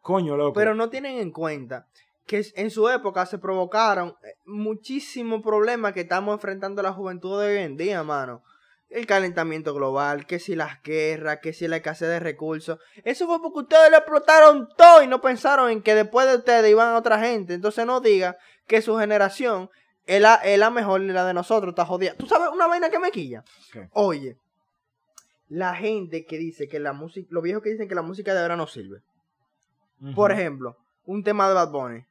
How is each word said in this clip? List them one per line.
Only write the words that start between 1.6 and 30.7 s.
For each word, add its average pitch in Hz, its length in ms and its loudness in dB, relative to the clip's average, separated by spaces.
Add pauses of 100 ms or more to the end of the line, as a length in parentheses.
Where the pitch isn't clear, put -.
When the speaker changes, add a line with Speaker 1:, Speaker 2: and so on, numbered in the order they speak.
Speaker 2:
que 208 140 -4
s-, 208 200 -10
en 214 100 -6
su 220 200 0
época 196 340 -4
se 185 140 -12
provocaron, 190 720 -2 (140)
eh, - 100 -20 (100)
muchísimos 220 960 -8
problemas 214 520 -2
que 185 80 -10
estamos 190 320 -4
enfrentando 196 480 -10
la 190 100 -4
juventud 185 480 -10
de 208 160 -2
hoy - 80 -2
en 139 140 -10
día, 180 240 -4
mano. 135 400 -8 (480)
El 226 160 -10
calentamiento 165 680 -2
global, 143 520 -4
que 175 120 -8
si 180 160 -8
las 151 280 -8
guerras, 156 600 -4
que 160 100 -8
si 170 140 -10
la 165 100 -4
escasez 160 320 -8
de 170 120 -4
recursos. 160 580 -8 (240)
Eso 269 240 -4
fue 339 140 -2
porque 330 200 -10
ustedes 311 300 6
lo 320 60 8
explotaron 302 800 6
todo 339 260 12
y 262 60 0
no 254 120 -2
pensaron 262 500 2
en 220 120 -4
que 214 140 4
después 220 320 2
de 254 80 4
ustedes 233 340 4
iban 226 240 6
a 233 40 2
otra 226 200 2
gente. 214 360 -4
Entonces 208 320 -4
no 254 140 -2
diga 185 360 2 (320)
que 220 140 2
su 220 140 -2
generación 208 720 -2 (380)
es 190 140 2
la, 220 160 8
es 202 240 2
la 220 100 4
mejor 202 320 -2
y 196 60 -6
la 185 160 -2
de 185 100 -4
nosotros 185 380 -2
está 170 120 -2
jodida. 180 300 -4
¿Tú - 120 -14
sabes 349 260 0
una 339 160 0
vaina 339 200 -2
que 330 120 -2
me 359 100 -2
quilla? 123 320 -12 (300)
Speaker 1:
¿Qué? 98 220 -20
Speaker 2:
Oye, 160 420 -4 (1120)
la 180 260 -8
gente 180 500 -8
que 160 140 -12
dice 165 300 -12
que 151 100 -10
la 147 140 -8
música, 165 380 -16
los 165 120 -6
viejos 196 220 -6
que 214 60 -4
dicen 214 180 -8
que 190 80 -8
la 170 60 -4
música 190 300 -8
de 190 100 -2
ahora 170 140 -4
no 160 120 -8
sirve. 98 320 -18 (1000)
Speaker 1:
Ujú. 139 140 -14
Speaker 2:
Por 196 160 2
ejemplo, 143 460 -6 (280)